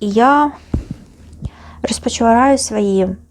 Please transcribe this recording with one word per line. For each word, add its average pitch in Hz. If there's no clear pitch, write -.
і 208
я 285
розпочинаю 240
свої 196